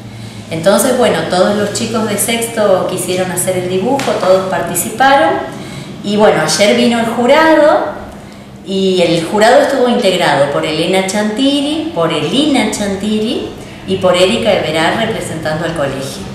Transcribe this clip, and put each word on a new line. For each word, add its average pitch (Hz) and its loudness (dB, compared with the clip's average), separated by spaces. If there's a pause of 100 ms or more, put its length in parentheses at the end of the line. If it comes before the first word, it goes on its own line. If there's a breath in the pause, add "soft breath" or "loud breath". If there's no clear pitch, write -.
(520 loud breath)
Entonces, 202 2
bueno, 208 2 (120)
todos 190 2
los 208 -2
chicos 220 -2
de 202 -2
sexto 220 0
quisieron 180 -4
hacer 180 -2
el 180 -4
dibujo, 220 -2
todos 190 2
participaron. 262 0 (720 loud breath)
Y 202 -2
bueno, 202 4
ayer 208 2
vino 233 2
el 226 0
jurado, 302 4 (680 loud breath)
y 190 0
el 165 2
jurado 226 4
estuvo 254 2
integrado 165 2
por 151 -2
Elena 175 0
Chantiri, 277 0
por 160 0
Elina 214 0
Chantiri 214 -4 (380 loud breath)
y 190 -2
por 180 2
Erika 214 2
Everard 160 0
representando 160 -4
al 165 -4
colegio. 135 -6 (140)